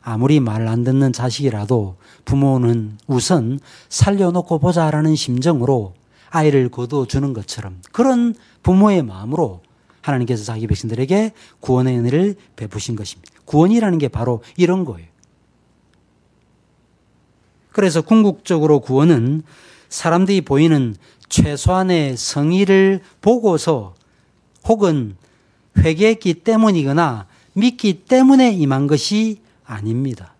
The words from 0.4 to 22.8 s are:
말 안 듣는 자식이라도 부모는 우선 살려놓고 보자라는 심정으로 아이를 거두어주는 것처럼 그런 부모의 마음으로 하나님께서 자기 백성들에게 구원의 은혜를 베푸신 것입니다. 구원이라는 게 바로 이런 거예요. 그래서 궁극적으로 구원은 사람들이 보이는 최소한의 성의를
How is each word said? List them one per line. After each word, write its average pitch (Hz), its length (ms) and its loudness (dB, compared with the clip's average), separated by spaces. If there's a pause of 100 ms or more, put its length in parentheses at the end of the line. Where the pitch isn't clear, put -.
말 113 260 -2
안 120 160 -2
듣는 131 300 0
자식이라도 113 800 -4 (300)
부모는 120 720 0 (100)
우선 131 520 -2 (300)
살려놓고 180 680 0
보자라는 156 560 0
심정으로 127 800 -2 (360)
아이를 139 400 2
거두어주는 135 640 -4
것처럼 98 460 -12 (120)
그런 240 440 0 (280)
부모의 190 400 4
마음으로 107 580 -6 (400)
하나님께서 123 420 -4
자기 110 240 -8
백성들에게 135 640 -2 (300)
구원의 127 360 0
은혜를 156 380 0 (200)
베푸신 107 400 -10
것입니다. - 360 -16 (140)
구원이라는 190 520 2
게 143 120 -2
바로 120 340 -4 (140)
이런 180 260 0
거예요. 85 240 -12 (2750)
그래서 170 300 0
궁극적으로 160 800 2
구원은 139 600 2 (460)
사람들이 185 520 0
보이는 139 540 2 (340)
최소한의 156 880 0
성의를 190 840 2 (200)